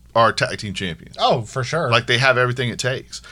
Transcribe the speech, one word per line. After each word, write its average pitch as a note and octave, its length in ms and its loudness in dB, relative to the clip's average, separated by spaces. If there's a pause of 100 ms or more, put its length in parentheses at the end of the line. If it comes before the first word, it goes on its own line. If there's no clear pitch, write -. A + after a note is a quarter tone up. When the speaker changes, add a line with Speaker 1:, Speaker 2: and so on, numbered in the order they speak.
(160)
Speaker 1:
are A2+ 180 6
tag - 240 -2
team G#2 160 -8
champions. F2+ 460 -8
Speaker 2:
Oh, F#3+ 240 2
for B2 200 -6
sure. D3+ 280 -2
Speaker 1:
Like, A#2 160 2
they B2 100 2
have C3 200 4
everything B2 320 0
it G2+ 100 -8
takes. - 420 -6 (100)